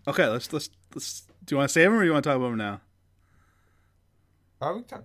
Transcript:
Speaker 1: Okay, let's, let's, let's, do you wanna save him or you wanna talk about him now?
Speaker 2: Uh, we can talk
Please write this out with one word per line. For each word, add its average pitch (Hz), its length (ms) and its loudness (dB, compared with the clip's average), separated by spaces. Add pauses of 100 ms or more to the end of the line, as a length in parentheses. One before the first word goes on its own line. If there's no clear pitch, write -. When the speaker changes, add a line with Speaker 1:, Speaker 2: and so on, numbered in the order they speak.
Speaker 1:
Okay, 190 220 2
let's, 117 240 -6
let's, 151 180 -6 (240)
let's, - 280 -12 (220)
do - 100 -4
you - 20 2
wanna 139 120 2
save 170 200 6
him 214 60 4
or 220 100 4
you 170 80 4
wanna 147 100 2
talk 147 140 0
about 127 160 -2
him 113 60 -4
now? 104 220 -6 (1800)
Speaker 2:
Uh, 139 140 -6
we 226 60 -12
can 247 40 -16
talk - 200 -18